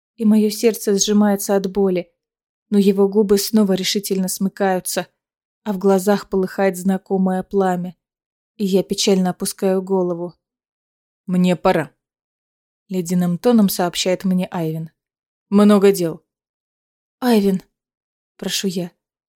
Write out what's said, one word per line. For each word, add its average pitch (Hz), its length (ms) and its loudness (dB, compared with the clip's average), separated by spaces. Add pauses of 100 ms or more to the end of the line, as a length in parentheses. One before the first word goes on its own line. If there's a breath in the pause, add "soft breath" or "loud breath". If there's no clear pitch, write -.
(160)
и 233 80 -6
моё 214 260 4
сердце 214 480 -2
сжимается 208 580 0
от 196 140 -2
боли. 190 420 -2 (580)
Но 202 80 2
его 196 300 4
губы 202 300 2
снова 208 340 0
решительно 190 560 -2
смыкаются, 185 800 -4 (580)
а 214 80 -4
в 190 60 -6
глазах 196 500 0
полыхает 190 480 -2
знакомое 190 640 -2
пламя, 180 540 -2 (600)
и 208 100 -2
я 185 160 2
печально 185 480 0
опускаю 190 500 -4
голову. 180 540 -4 (920)
"Мне 180 320 2
пора", — 180 360 0 (960)
ледяным 180 500 -2
тоном 226 320 4
сообщает 180 540 -4
мне 185 260 0
Айвен. 160 400 -6 (580)
"Много 202 440 6
дел". 170 300 -4 (960)
"Айвен", 202 420 2 (760)
прошу 196 320 -6
я, 175 240 -6 (440)